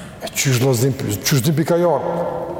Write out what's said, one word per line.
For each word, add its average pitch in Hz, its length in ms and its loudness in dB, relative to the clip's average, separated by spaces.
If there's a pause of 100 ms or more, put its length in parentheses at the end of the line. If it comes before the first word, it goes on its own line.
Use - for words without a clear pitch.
(220)
E - 80 -8
qysh 127 320 0
do 135 120 4
zdi, 123 240 2
qysh 107 440 0
zdi 160 140 2
pika 170 200 2
u 175 200 4
ardhë? - 320 -2 (320)